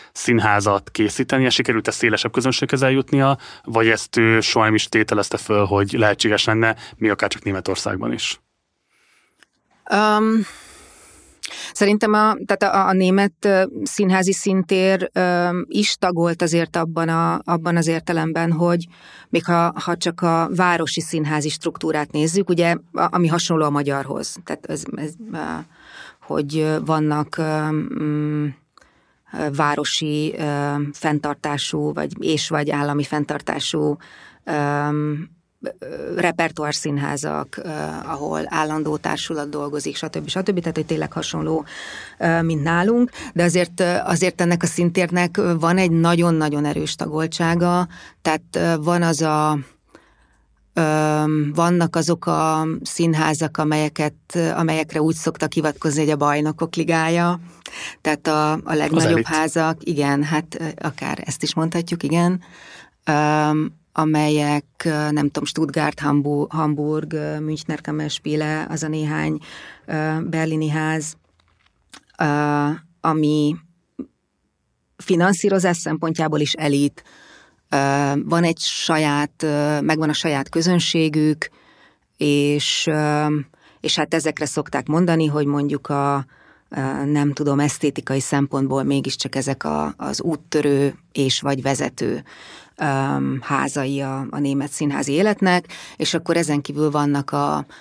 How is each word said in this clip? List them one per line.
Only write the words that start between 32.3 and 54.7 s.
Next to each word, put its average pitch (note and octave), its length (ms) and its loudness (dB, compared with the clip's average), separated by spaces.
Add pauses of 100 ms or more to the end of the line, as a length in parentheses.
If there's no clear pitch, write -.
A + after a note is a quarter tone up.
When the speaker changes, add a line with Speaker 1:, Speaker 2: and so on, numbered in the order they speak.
Speaker 2:
vagy D3 220 0
állami C#3+ 340 0
fenntartású, D3+ 920 -2 (480)
ö, - 80 -4 (1300)
ö, D3+ 380 -10
repertoárszínházak, D3 1500 -2
ö, F3 60 -10 (360)
ahol D#3 400 -6
állandó D#3 520 -2
társulat D3 520 -6
dolgozik, D3 480 -6
stb., D#3 320 -8
stb. F#3 320 -2
Tehát, D#3+ 160 -4
hogy D#3 100 -2
tényleg D#3 260 -4
hasonló, D#3+ 520 -4 (540)
ö, E3 240 2
mint D#3+ 200 0
nálunk, G3+ 480 2 (240)
de E3+ 80 2
azért, F3 380 0
ö, F3 140 2 (100)
azért F3 360 0
ennek E3+ 220 2
a E3 40 0
szintérnek, F3 720 0
ö, F3 220 2
van E3+ 200 4
egy F#3 120 4
nagyon-nagyon E3 760 2
erős D3+ 300 -4
tagoltsága, E3+ 920 0 (340)
tehát, D#3 200 0 (100)
ö, E3+ 300 2
van E3+ 200 2
az D#3+ 200 2
a, D3+ 360 2 (1120)
ö, D#3 500 2 (320)
vannak E3+ 420 2
azok E3 300 0
a D#3+ 400 0 (160)
színházak, D#3 760 0
amelyeket, D3+ 800 -2 (180)
amelyekre D#3+ 440 -2